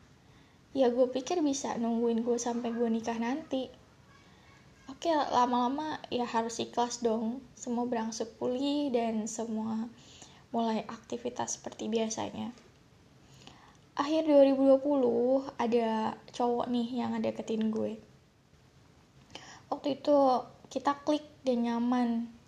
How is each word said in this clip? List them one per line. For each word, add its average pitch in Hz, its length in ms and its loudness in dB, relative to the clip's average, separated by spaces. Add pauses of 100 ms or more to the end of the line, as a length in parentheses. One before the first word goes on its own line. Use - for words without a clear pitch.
(760)
Ya, 254 160 4
gue 247 160 4
pikir 269 320 -2
bisa 277 400 0
nungguin 233 480 0
gue 233 80 2
sampai 240 400 -4
gue 233 160 0
nikah 226 240 -2
nanti. 262 560 -4 (1200)
Oke, 339 180 -4
lama-lama 262 880 0 (140)
ya 247 160 -2
harus 226 320 -4
ikhlas 240 400 -4
dong. 233 400 -2 (160)
Semua 240 320 -4
berangsur 226 480 -4
pulih 277 560 -2
dan 226 340 0
semua 220 640 -4 (640)
mulai 226 320 0
aktivitas 240 720 -8
seperti - 320 -10
biasanya. 220 640 -4 (1400)
Akhir 311 320 0
dua 285 160 10
ribu 269 240 6
dua 269 160 8
puluh, 262 720 2
ada 226 640 0 (160)
cowok 240 320 0
nih 240 320 -2
yang 233 160 -2
ngedeketin 220 560 -2
gue. 214 240 -2 (1800)
Waktu 277 320 -4
itu 294 160 6 (480)
kita 277 400 -2
klik 302 160 2 (240)
dan 240 160 2
nyaman. 233 640 0 (200)